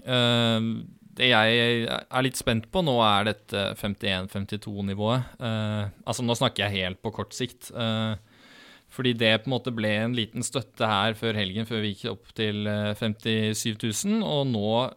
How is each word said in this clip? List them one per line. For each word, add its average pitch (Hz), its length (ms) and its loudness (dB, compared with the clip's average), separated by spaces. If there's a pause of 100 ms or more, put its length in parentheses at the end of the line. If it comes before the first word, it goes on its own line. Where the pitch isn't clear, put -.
Eh, 120 540 4 (560)
det 123 160 4
jeg 117 560 4
er - 360 -2
litt 127 120 0
spent 113 340 0
på 190 140 0
nå, 127 160 2
er 104 320 4
dette 101 480 -4
femtién, 95 500 -2
femtito-nivået. 101 960 -2 (160)
Eh, 107 480 -2 (180)
altså, 117 220 -4
nå 117 80 2
snakker 107 340 0
jeg 98 140 0
helt 92 180 -4
på 107 120 -6
kort - 180 -6
sikt. - 420 -8
Eh, 110 420 -2 (800)
fordi 127 220 2
det 110 260 4
på - 60 -8
en 127 100 0
måte 120 160 -6
ble 107 140 0
en 110 260 0
liten 117 260 -4
støtte 113 460 -2
her 107 280 2
før 113 200 -2
helgen, 104 320 -2
før 110 140 -4
vi 104 120 -2
gikk 110 180 -8
opp - 220 -12
til, 104 320 -2
eh, 104 280 0
femtisyv 110 840 -2
tusen, 196 460 -2
og 147 240 0
nå 113 500 0